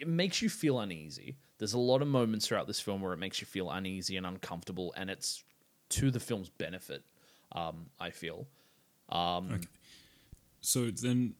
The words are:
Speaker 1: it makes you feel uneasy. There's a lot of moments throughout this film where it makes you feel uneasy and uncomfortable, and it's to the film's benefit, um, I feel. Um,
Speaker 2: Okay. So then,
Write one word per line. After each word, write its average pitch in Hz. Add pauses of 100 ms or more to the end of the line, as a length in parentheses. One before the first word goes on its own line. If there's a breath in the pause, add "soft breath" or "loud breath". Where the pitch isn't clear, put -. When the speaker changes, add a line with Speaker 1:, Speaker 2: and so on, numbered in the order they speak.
Speaker 1:
it 151
makes 175
you 226
feel 135
uneasy. 80 (240 soft breath)
There's 107
a 123
lot 127
of 147
moments 117
throughout 104
this 104
film 98
where 92
it 82
makes 92
you -
feel 92
uneasy 95
and 92
uncomfortable, 90
and 95
it's - (460)
to 139
the 120
film's 98
benefit, 82 (480 soft breath)
um, 82 (140)
I 87
feel. 82 (600 soft breath)
Um, 87
Speaker 2:
Okay. 87 (920 loud breath)
So 120
then, 120